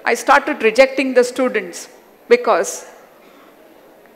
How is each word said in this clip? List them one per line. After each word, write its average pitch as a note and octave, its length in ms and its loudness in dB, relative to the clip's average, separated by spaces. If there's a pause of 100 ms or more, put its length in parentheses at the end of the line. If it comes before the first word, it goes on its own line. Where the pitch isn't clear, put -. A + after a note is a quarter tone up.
I A#3 100 -2
started C4+ 480 0
rejecting C4 520 2
the A#3+ 100 4
students A#3+ 640 -6 (400)
because A3+ 580 0 (1300)